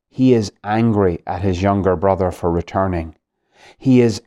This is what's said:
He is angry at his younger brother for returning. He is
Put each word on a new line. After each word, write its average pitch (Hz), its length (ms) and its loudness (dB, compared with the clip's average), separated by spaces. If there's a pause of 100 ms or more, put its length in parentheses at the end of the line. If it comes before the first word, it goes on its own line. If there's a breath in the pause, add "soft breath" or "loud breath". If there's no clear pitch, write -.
He 131 240 2
is 107 200 0 (100)
angry 104 640 0
at 90 160 -8
his 92 180 -2
younger 95 360 0
brother 92 340 0
for 87 200 -4
returning. 85 640 -4 (600 soft breath)
He 127 240 2
is 113 260 0